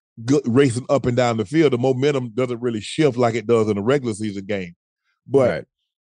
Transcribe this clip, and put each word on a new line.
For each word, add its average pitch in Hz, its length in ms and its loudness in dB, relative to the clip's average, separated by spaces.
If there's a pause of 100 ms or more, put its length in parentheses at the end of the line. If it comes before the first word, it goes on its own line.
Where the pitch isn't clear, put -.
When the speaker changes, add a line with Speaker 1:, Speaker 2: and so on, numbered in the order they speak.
(260)
Speaker 1:
go-, 139 200 2
racing 123 440 2
up 139 160 0
and 123 120 0
down 120 200 2
the 107 80 -2
field, 147 280 2
the 123 40 0
momentum 131 540 0
doesn't 120 300 -4
really 117 200 -4
shift 139 360 0
like 120 180 2
it 107 120 -4
does 110 220 4
in 101 80 0
a 101 40 -4
regular 123 320 0
season 101 320 -8
game. 95 300 -6 (520)
But 123 220 2
Speaker 2:
Right. 73 160 -6 (440)